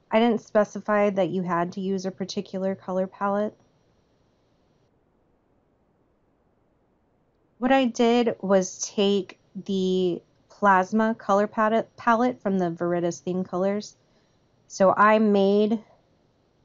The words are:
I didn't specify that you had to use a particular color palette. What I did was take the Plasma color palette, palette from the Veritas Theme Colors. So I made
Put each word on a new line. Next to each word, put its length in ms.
I 80
didn't 220
specify 680
that 180
you 140
had 300
to 80
use 260
a 40
particular 640
color 320
palette. 480
What 140
I 120
did 560
was 540
take 440
the 560
Plasma 680
color 320
palette, 520
palette 420
from 180
the 120
Veritas 500
Theme 240
Colors. 520
So 280
I 220
made 600